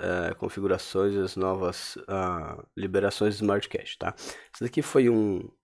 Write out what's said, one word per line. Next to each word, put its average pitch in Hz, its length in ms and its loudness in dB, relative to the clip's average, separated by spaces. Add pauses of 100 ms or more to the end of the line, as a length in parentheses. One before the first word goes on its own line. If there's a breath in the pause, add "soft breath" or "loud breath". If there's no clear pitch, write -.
eh, 87 340 -2
configurações, 95 840 0
as 95 200 -2
novas, 95 600 -2 (120)
ah, 90 560 -4 (100)
liberações 98 640 2
do 107 80 -2
Smart 101 240 2
Cash, - 280 -8
tá? - 220 -4
Esse - 460 -12
daqui 123 180 0
foi 131 260 6
um 104 400 2 (160)